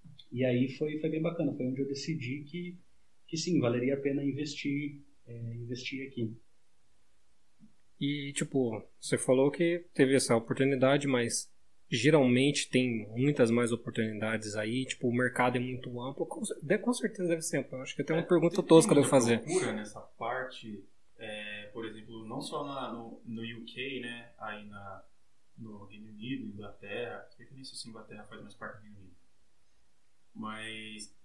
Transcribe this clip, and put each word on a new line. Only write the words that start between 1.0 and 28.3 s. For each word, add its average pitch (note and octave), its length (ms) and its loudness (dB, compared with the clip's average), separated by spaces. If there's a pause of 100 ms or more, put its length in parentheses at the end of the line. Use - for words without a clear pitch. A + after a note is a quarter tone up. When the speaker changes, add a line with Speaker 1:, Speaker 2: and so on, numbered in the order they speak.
Speaker 1:
bem D#3+ 120 -2
bacana, E3 320 -2
foi B2+ 140 -4
onde C3 140 -2
eu C3+ 60 -2
decidi C#3 640 -6
que, F3 280 -10 (500)
que E3 100 -6
sim, D#3+ 220 0
valeria B2 360 2
a C#3 40 -6
pena C#3 240 -2
investir, C#3+ 800 -4 (260)
é, A#2 280 -10
investir B2 520 -8
aqui. A2+ 260 -4 (1700)
Speaker 2:
E, C#3+ 340 -4
tipo, B2 480 0 (180)
você - 180 -2
falou C3+ 340 6
que E3+ 420 0
teve C3+ 220 6
essa A#2+ 200 6
oportunidade, C3+ 680 4
mas A#2+ 460 0 (400)
geralmente C3 800 6
tem A#2 480 2
muitas C3+ 320 6
mais A#2 220 4
oportunidades A2 840 -2
aí, A2+ 300 -2
tipo, B2+ 220 -4
o A#2 40 2
mercado B2 460 2
é - 20 2
muito B2 400 -6
amplo, C#3 240 -6
com A#3 220 -8
cer-, - 160 -8
de-, E3 160 0
com A3 160 0
certeza G3 360 -4
deve E3 120 0
ser D#3 160 -4
amplo. C3 220 -6
Eu - 20 -10
acho - 140 -10
que C#3 80 -4
tem D#3+ 120 0
uma E3+ 60 2
Speaker 3:
É, E3 60 -6
Speaker 2:
pergunta E3+ 300 4
Speaker 3:
tem, F3 80 0
Speaker 2:
tosca D#3+ 280 10
Speaker 3:
tem C#3+ 80 8
Speaker 2:
de C3+ 60 6
eu - 40 4
Speaker 3:
muita C3 140 8
Speaker 2:
fazer. A#2 160 4
Speaker 3:
procura A2+ 320 0
nessa G#2+ 260 -10
parte, A#2 840 -8 (340)
é, G#2 460 -12 (100)
por A2+ 140 -8
exemplo, A2 400 -14
não C3 140 -8
só D3 220 -6
na, C3 300 -8
no, A#2 320 -12
no A2+ 160 -8
U A#2 240 -10
K, B2+ 360 -8
né, A#2 360 -12
aí G#2 300 -12
na, G2 360 -16 (540)
no G#2 280 -16
Reino G#2+ 260 -18
Unido, A2 340 -8
Inglaterra, G#2 800 -10 (100)
sei - 120 -20
que C3+ 80 -20
nem C3+ 80 -18
sei - 120 -16
se - 120 -12
a - 20 -14
Inglaterra G#2+ 400 -16
faz A2 100 -14